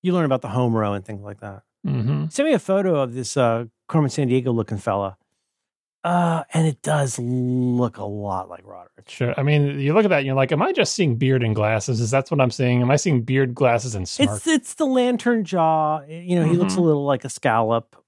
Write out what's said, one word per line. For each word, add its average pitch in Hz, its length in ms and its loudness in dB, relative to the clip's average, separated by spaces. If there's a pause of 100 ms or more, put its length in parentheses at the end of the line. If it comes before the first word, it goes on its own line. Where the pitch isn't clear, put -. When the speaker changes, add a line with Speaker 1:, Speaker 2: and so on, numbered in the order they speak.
Speaker 1:
You 180 120 0
learn 175 100 2
about 131 180 2
the 120 60 -10
home 117 260 0
row 107 200 0
and 95 100 -6
things 101 180 -14
like 101 180 -16
that. 101 220 -16 (240)
Speaker 2:
Mm-hmm. 143 420 -2
Speaker 1:
Send 285 200 -2
me 294 60 2
a 196 60 0
photo 190 400 0
of 123 120 -2
this, 123 240 -6
uh, 120 280 2 (240)
Carmen 151 220 2
Sandiego 127 440 0
looking 113 240 -2
fella. 98 380 -4 (880)
Uh, 170 420 0 (100)
and 160 120 2
it 147 140 -2
does 139 380 -2
look 123 800 0
a 98 60 -8
lot 101 440 -6
like 90 160 -16
Roderick. 92 460 -20
Speaker 2:
Sure. - 260 -4
I 135 60 -2
mean, 143 380 2
you 139 120 0
look 214 120 4
at 202 40 2
that 165 100 2
and 139 80 -2
you're 135 80 -2
like, 135 180 2
"Am 156 100 0
I 370 100 0
just 247 220 0
seeing 143 220 0
beard 131 260 2
and 110 120 0
glasses? 110 460 0
Is 113 120 -2
that 135 180 0
what 147 100 0
I'm 127 100 4
seeing? 123 300 0
Am 123 100 2
I 147 60 4
seeing 139 240 2
beard, 131 340 0
glasses, 120 400 0
and 92 140 -6
smirk?" - 220 0
Speaker 1:
It's, 107 160 -6
it's 311 280 0
the 311 120 -2
lantern 247 580 2
jaw. 160 640 2
You 175 280 -2
know, 165 100 4
he 170 100 4
looks 185 160 2
a 190 40 -2
Speaker 2:
Mm-hmm. 175 100 4
Speaker 1:
little 143 180 4
like 139 220 0
a - 20 -8
scallop. 113 680 0 (100)